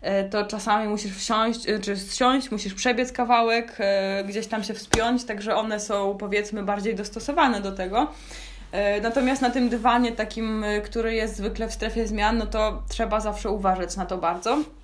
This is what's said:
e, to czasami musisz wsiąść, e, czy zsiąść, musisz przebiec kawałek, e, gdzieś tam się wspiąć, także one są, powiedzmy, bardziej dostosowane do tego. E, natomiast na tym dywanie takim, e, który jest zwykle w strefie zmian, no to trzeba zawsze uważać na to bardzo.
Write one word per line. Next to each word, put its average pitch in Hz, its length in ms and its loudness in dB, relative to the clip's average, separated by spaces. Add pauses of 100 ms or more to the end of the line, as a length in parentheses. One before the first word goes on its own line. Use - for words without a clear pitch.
e, 196 260 2
to 208 160 0
czasami 214 440 0
musisz 202 280 -4
wsiąść, 226 520 0
e, 214 100 2
czy 202 180 -2
zsiąść, 254 540 2
musisz 196 240 -4
przebiec 247 380 2
kawałek, 233 680 4
e, 196 460 2
gdzieś 202 220 -4
tam 214 180 -2
się 208 100 -6
wspiąć, 240 500 0
także 202 320 -2
one 214 240 0
są, 202 380 -2
powiedzmy, 208 440 -2
bardziej 202 320 -2
dostosowane 226 680 0
do 196 120 -4
tego. 190 400 0 (600)
E, 202 280 2
natomiast 254 420 2
na 247 80 4
tym 254 180 2
dywanie 240 440 4
takim, 220 520 -4
e, 208 160 0
który 226 340 -2
jest 220 220 -2
zwykle 220 320 -4
w 220 40 -6
strefie 220 340 -2
zmian, 208 320 2
no 214 80 0
to 214 420 0
trzeba 220 320 0
zawsze 208 300 -2
uważać 185 460 0
na 185 100 -4
to 185 120 -4
bardzo. 180 400 0 (260)